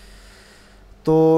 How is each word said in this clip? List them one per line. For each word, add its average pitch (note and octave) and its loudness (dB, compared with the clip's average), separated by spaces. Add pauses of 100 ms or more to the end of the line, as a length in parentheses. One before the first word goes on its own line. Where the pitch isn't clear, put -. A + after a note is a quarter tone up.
(1080)
तो D#3 -2 (240)